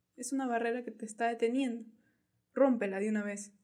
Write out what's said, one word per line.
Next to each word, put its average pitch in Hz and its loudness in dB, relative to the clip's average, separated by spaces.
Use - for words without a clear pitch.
"Es 247 -10
una 269 -2
barrera 233 0
que 233 -10
te - -10
está 233 -2
deteniendo. 233 0
Rómpela 220 4
de 214 0
una 214 0
vez. 202 -8